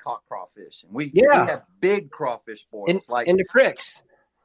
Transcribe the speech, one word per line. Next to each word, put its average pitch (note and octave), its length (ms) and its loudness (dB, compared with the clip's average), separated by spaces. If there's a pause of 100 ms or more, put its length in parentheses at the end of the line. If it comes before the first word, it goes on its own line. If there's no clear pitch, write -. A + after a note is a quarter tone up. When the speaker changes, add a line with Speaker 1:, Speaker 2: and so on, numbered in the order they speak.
Speaker 1:
caught A#2+ 240 -8
crawfish, F#2 560 -18
and F2+ 100 -20
we, C#3 200 -8
Speaker 2:
Yeah. B3 320 6
Speaker 1:
we - 40 0
had D3 140 -6 (160)
big F#3+ 320 -2
crawfish A#2 540 -10
boils. G#2 240 -6
Speaker 2:
In, F#3 180 -2
Speaker 1:
Like A#2+ 200 -2
Speaker 2:
in F3+ 100 4
the F#3+ 80 -2
creeks. - 560 0 (440)